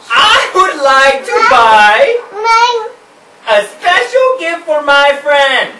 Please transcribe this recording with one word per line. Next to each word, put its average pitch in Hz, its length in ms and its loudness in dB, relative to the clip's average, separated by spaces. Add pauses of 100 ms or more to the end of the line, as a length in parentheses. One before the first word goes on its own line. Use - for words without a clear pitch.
(100)
I 453 440 0
would 359 280 -2
like 269 420 2
to - 120 -6 (140)
buy 427 760 2 (1200)
a 605 160 0
special 494 760 -2
gift 330 260 -8
for 302 180 -4
my 285 400 2
friend. 277 580 -2